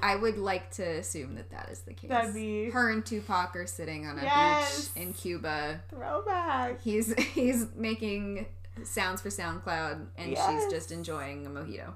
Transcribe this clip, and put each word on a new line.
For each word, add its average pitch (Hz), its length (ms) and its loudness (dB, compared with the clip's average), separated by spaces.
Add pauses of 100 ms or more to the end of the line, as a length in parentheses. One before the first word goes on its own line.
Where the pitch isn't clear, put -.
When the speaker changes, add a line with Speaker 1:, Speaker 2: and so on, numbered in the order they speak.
Speaker 1:
I 202 140 6
would 214 200 2
like 196 360 0
to 202 120 -6
assume 160 520 -4
that - 140 -10
that - 200 -10
is - 100 -10
the - 140 -12
case. - 160 -8
Speaker 2:
That'd 233 240 2
be 214 360 -2
Speaker 1:
Her 240 200 4
and 220 140 2
Tupac 202 520 0
are 180 100 -4
sitting 156 400 -4
on 147 120 -4
a 277 40 -2
Speaker 2:
Yes. 294 680 6
Speaker 1:
beach - 120 -6
in 180 120 -4
Cuba. 156 760 -2
Speaker 2:
Throwback. 302 920 0
Speaker 1:
He's, 220 320 2
<laughs> - 180 2
he's 247 420 4
making 202 720 -2 (380)
sounds 190 380 0
for 202 80 -4
SoundCloud, 165 760 -2 (120)
and - 100 -6
she's - 100 0
Speaker 2:
Yes. 427 320 4
Speaker 1:
just 165 220 -2
enjoying 143 540 -6
a 143 40 -8
mojito. 143 460 -8